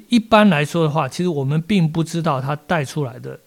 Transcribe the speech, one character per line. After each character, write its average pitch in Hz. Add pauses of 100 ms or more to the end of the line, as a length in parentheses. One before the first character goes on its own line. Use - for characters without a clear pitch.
一 -
般 214
来 151
说 165
的 156
话， 143
其 175
实 180
我 143
们 147
并 175
不 160
知 165
道 151
它 143
带 156
出 147
来 120
的 131